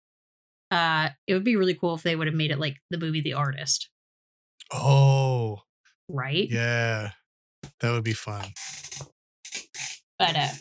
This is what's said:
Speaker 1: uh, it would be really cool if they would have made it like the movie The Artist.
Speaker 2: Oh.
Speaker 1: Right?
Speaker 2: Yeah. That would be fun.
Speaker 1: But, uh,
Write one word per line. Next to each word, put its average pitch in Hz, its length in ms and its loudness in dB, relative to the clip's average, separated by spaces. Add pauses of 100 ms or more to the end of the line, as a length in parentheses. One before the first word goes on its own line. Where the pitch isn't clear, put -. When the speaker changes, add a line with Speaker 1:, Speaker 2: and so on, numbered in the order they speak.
(720)
Speaker 1:
uh, 160 380 2 (160)
it 196 80 2
would 190 120 0
be 240 100 4
really 185 180 4
cool 170 220 0
if 160 80 -10
they 170 140 0
would 160 100 0
have 156 80 -2
made 156 160 0
it 139 80 -2
like 139 180 -4 (120)
the 175 80 -4
movie 160 240 -2
The 143 120 -4
Artist. 139 560 -2 (840)
Speaker 2:
Oh. 131 880 4 (480)
Speaker 1:
Right? 143 400 -4
Speaker 2:
Yeah. 117 640 0 (680)
That 120 120 0
would 117 120 0
be 110 100 -2
fun. 101 380 -8 (1700)
Speaker 1:
But, 170 160 2
uh, 143 140 2 (120)